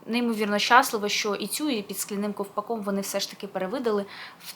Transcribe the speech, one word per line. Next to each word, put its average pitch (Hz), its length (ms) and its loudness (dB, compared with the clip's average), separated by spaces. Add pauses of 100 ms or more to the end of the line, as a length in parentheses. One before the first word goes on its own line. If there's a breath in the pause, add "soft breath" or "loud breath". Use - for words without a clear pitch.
Неймовірно 220 520 2
щаслива, 233 500 6
що 208 260 0
і 208 120 -4
цю, 294 240 -2
і 220 120 0
«Під 196 160 -8
скляним 208 340 -2
ковпаком» 208 500 -4
вони 196 180 0
все 196 200 -2
ж - 100 -4
таки - 160 -12
перевидали 208 580 -2 (400 loud breath)
в - 120 -12